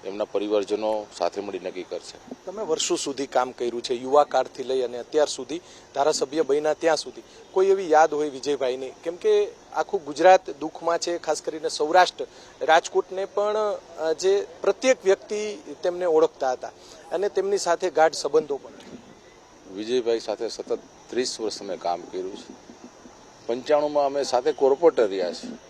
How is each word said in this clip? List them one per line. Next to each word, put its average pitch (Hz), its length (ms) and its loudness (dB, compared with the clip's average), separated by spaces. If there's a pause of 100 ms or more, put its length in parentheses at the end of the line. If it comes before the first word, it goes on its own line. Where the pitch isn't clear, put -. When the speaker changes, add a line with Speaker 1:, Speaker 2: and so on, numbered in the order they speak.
Speaker 1:
એમના 101 200 -6
પરિવારજનો 104 800 -2 (100)
સાથે 92 240 -2
મળી 98 180 -8
નક્કી 90 240 -8
કરશે. - 520 -12 (120)
Speaker 2:
તમે 202 160 -10
વર્ષો 160 340 -2
સુધી 135 300 -6
કામ 127 260 -2
કર્યું 120 300 -4
છે, 127 120 -4
યુવા 131 300 4
કાળથી 131 380 -2
લઈ 127 200 -2
અને 123 160 -6
અત્યાર 147 280 0
સુધી 147 340 -8 (340)
ધારાસભ્ય 147 480 0
બન્યા 147 320 2
ત્યાં 160 220 2
સુધી, 123 260 -10 (300)
કોઈ 190 140 4
એવી 190 240 2
યાદ 156 240 6
હોય 151 140 -2
વિજયભાઈની? 131 600 -4 (140)
કેમ 170 120 -6
કે 208 320 2 (260)
આખું 185 300 -2
ગુજરાત 165 460 6
દુઃખમાં 165 480 -4
છે, 165 200 -4
ખાસ - 240 -4
કરીને 156 260 -6
સૌરાષ્ટ્ર, 165 580 2 (340)
રાજકોટને 180 640 2
પણ, 208 320 -2 (420)
અ, 160 140 -2
જે 190 340 2 (160)
પ્રત્યેક 254 420 2
વ્યક્તિ 208 540 0 (240)
તેમને 180 220 -2
ઓળખતા 156 480 2
હતા 117 200 -8 (400)
અને 190 160 -2
તેમની 196 300 0
સાથે 170 320 0
ગાઢ 156 220 4
સંબંધો 147 440 0
પણ. 120 140 -14 (1040)
Speaker 1:
વિજયભાઈ 113 460 0
સાથે 110 280 -6
સતત 110 300 -6 (320)
ત્રીસ 123 300 -4
વર્ષ 107 200 -6
અમે 98 160 -8
કામ 87 240 -4
કર્યું 92 360 -10
છે. - 160 -18 (920)
પંચાણુંમાં 147 580 0
અમે 139 180 -2
સાથે 127 300 0
કોર્પોરેટર 135 560 4
રહ્યા 92 240 -2
છીએ. 80 180 -12 (200)